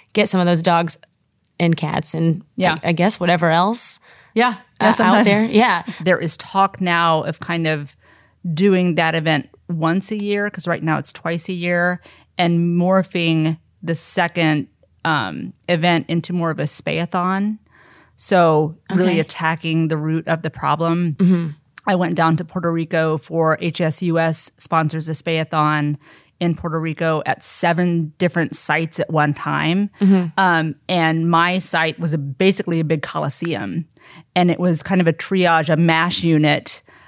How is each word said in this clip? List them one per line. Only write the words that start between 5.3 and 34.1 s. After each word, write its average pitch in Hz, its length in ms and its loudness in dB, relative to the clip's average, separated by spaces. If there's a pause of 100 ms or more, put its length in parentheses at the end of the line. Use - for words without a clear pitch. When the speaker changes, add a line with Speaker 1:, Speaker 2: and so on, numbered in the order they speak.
Speaker 1:
Yeah. 208 360 2 (220)
Speaker 2:
There 180 140 2
is 165 180 -4
talk - 460 -2
now 170 400 2
of - 180 -8
kind 170 260 -4
of 147 300 -4 (560)
doing 180 440 2
that 165 180 0
event 156 340 -2 (200)
once 170 420 -2
a 214 120 -6
year, 202 280 -2
'cause - 160 -12
right 170 160 -2
now 156 160 0
it's - 140 -8
twice 165 360 -6
a 190 60 -6
year, 175 460 -2 (360)
and 170 420 0
morphing 170 800 0 (260)
the 165 120 -4
second, 165 720 0 (400)
um, 117 460 -4 (180)
event 170 380 0
into 170 260 -4
more 165 160 -2
of - 80 -6
a 151 60 -2
spay-a-thon. 185 920 -2 (580)
So 160 600 2 (140)
really 185 220 2
Speaker 1:
Okay. 160 80 2
Speaker 2:
attacking 160 680 -2
the 160 80 -2
root 156 320 -2
of 165 140 -2
the 156 80 -6
problem. 165 680 -2
Speaker 1:
Mm-hmm. 175 300 2 (380)
Speaker 2:
I 202 100 0
went 175 180 -2
down 160 220 2
to 170 80 -4
Puerto 170 280 -6
Rico 160 460 -2
for 160 420 0
H 170 200 -4
S 156 220 -2
U 165 160 0
S 160 380 0
sponsors 160 520 -2
a 160 40 -6
spay-a-thon 151 840 -2 (400)
in 170 160 0
Puerto 160 240 -6
Rico 160 480 -2
at - 160 -2
seven 170 760 0
different 170 380 -2
sites 160 440 -2
at - 100 -4
one 151 240 2
time. 156 560 -2 (100)
Speaker 1:
Mm-hmm. 190 260 4 (100)
Speaker 2:
Um, 165 380 2 (140)
and 165 420 0
my 175 280 2
site 160 400 -2
was 165 160 -2
a, 160 40 0
basically 170 640 0
a 160 40 0
big 156 180 -2
coliseum. 151 840 -4 (500)